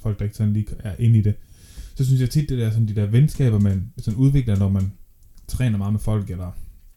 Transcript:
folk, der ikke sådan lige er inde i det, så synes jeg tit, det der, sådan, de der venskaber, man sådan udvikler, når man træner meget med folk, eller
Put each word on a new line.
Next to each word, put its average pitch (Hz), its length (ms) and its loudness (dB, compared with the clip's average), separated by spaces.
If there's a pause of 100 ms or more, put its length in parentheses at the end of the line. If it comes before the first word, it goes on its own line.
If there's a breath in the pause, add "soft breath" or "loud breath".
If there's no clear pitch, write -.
folk, 107 180 -4
der 104 60 -2
ikke 104 120 -6
sådan 104 160 0
lige 107 120 0 (140)
er 101 200 -10
inde 117 200 6
i - 20 4
det, 104 140 2 (600 loud breath)
så 135 100 -2
synes 131 160 2
jeg 123 80 0
tit, 147 200 0
det 131 80 -2
der, 110 140 0
sådan, 113 160 0
de 104 80 -4
der 104 100 0
venskaber, 120 540 2
man 98 380 0
sådan 107 220 -6
udvikler, 135 360 2
når 98 140 2
man 98 220 0 (560)
træner 120 300 -2
meget 98 160 -2
med 107 60 0
folk, 107 300 -2
eller 90 220 -10 (460)